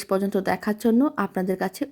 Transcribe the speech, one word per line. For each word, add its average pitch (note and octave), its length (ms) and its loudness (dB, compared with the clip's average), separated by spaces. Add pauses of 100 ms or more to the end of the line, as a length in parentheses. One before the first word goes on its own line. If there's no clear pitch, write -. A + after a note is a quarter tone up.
পর্যন্ত G3 320 0
দেখার F#3+ 400 -2
জন্য A#3 240 4 (160)
আপনাদের F#3 400 -2
কাছে F#3+ 240 -4 (100)